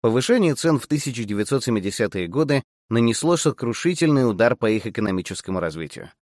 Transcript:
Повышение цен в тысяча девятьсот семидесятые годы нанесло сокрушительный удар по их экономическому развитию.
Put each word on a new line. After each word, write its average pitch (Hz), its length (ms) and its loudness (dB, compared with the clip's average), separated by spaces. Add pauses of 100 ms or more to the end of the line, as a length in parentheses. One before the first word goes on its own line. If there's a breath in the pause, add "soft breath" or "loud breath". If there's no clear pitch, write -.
Повышение 147 540 2
цен 160 240 2
в - 80 -6
тысяча 135 380 -4
девятьсот 104 400 -2
семидесятые 98 640 -2
годы 135 340 0 (260)
нанесло 117 480 2
сокрушительный 143 920 0
удар 113 240 4
по 110 160 0
их 110 160 0
экономическому 95 720 -4
развитию. 80 540 -8 (120)